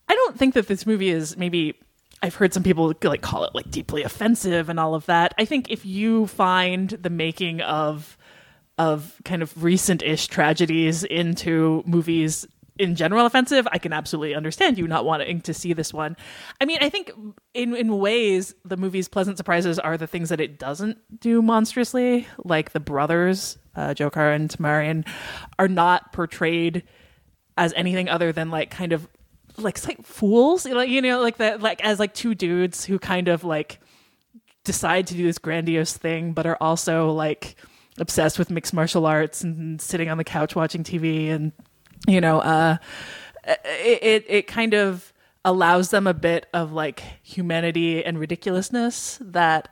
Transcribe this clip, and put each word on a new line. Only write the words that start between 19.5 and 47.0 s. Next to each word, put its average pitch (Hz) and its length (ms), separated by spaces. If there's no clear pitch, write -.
are 160 180
the 160 120
things 165 220
that 160 100
it 147 180
doesn't 151 400
do 233 200
monstrously, 240 840
like 160 300
the 156 80
brothers, 170 800
uh, 143 140
Dzhokhar 151 440
and 156 160
Tamarian, 156 540
are 190 120
not 180 440
portrayed 170 680
as 170 180
anything 180 340
other 165 240
than, 160 180
like, 160 220
kind 175 200
of, 165 140
like, 214 200
it's - 100
like - 180
fools, 247 600
like, 254 220
you 262 120
know, 254 200
like, 233 160
that, 214 260
like, 220 220
as, 208 160
like, 208 120
two 233 220
dudes 180 500
who 190 140
kind 180 300
of, 170 160
like, 156 340
decide 185 420
to 180 80
do 175 80
this 170 160
grandiose 160 580
thing, 165 360
but 160 120
are 165 160
also, 160 520
like, 156 420
obsessed 170 360
with 180 140
mixed 170 240
martial 165 320
arts 156 380
and 160 360
sitting 165 280
on 160 100
the 165 60
couch 156 320
watching 165 260
T 170 160
V, 156 300
and, 156 240
you 190 120
know, 160 200
uh, 160 360
it, 170 560
it, 220 260
it 202 180
kind 226 280
of 196 380
allows 180 480
them 196 160
a 185 60
bit 170 400
of, 165 200
like, 156 300